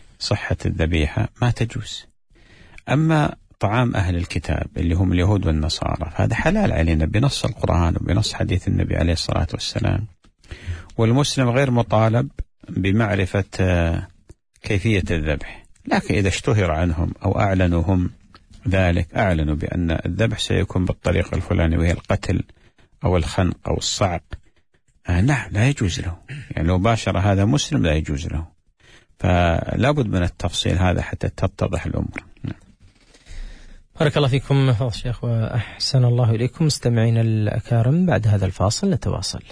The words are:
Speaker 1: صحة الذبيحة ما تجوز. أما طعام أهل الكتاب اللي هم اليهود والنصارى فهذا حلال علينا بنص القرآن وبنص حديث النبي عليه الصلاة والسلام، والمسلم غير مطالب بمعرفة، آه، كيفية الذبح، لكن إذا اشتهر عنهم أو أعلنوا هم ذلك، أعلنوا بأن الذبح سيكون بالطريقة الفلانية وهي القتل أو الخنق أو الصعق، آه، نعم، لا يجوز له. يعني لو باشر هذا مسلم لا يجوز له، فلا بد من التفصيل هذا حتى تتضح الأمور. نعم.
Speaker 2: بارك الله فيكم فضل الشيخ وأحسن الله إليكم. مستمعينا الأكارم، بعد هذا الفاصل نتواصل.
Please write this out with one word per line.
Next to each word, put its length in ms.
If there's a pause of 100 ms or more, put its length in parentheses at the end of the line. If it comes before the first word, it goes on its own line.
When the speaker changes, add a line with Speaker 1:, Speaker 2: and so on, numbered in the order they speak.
(200)
Speaker 1:
صحة 460
الذبيحة 640 (120)
ما 100
تجوز. 560 (840)
أما 460 (240)
طعام 360
أهل 200
الكتاب 520 (100)
اللي 180
هم 180
اليهود 340
والنصارى 640
فهذا 240
حلال 360
علينا 340
بنص 400
القرآن 560
وبنص 320
حديث 340
النبي 280
عليه 180
الصلاة 400
والسلام، 540 (920)
والمسلم 520
غير 220
مطالب 580 (400)
بمعرفة، 760 (140)
آه، 480 (540)
كيفية 500
الذبح، 540 (220)
لكن 280
إذا 120
اشتهر 440
عنهم 420 (120)
أو 140
أعلنوا 420
هم 280 (580)
ذلك، 480
أعلنوا 400
بأن 360
الذبح 480
سيكون 460
بالطريقة 500
الفلانية 420
وهي 140
القتل 520 (600)
أو 140
الخنق 520
أو 80
الصعق، 460 (880)
آه، 120
نعم، 300
لا 160
يجوز 320
له. 180 (340)
يعني 160
لو 100
باشر 400
هذا 280
مسلم 380
لا 100
يجوز 340
له، 200 (720)
فلا 720
بد 160
من 160
التفصيل 540
هذا 240
حتى 280
تتضح 560
الأمور. 380 (200)
نعم. 160 (1400)
Speaker 2:
بارك 180
الله 100
فيكم 460
فضل 140
الشيخ 360
وأحسن 800
الله 260
إليكم. 340
مستمعينا 560
الأكارم، 840
بعد 220
هذا 180
الفاصل 440
نتواصل. 640